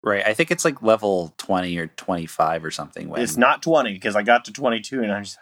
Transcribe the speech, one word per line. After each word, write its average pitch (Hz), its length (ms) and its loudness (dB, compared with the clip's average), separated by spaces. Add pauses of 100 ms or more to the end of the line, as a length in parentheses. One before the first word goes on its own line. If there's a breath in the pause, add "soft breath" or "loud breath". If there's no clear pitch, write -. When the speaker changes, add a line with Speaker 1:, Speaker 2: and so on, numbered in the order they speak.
Speaker 1:
Right. 101 220 0
I 107 100 2
think 165 160 0
it's, 170 140 -2
like, 147 180 0
level 101 540 2
twenty 90 400 -2
or 82 120 -4
twenty-five 82 760 -2
or 78 60 -6
something. - 400 -10
When - 100 -6
Speaker 2:
It's 120 160 -2
not 127 240 4
twenty, 131 380 0
'cause 104 180 -2
I 104 60 2
got 120 240 4
to - 60 -14
twenty-two, 123 500 -2
and 104 100 -2
I 101 80 -4
just, 101 220 -14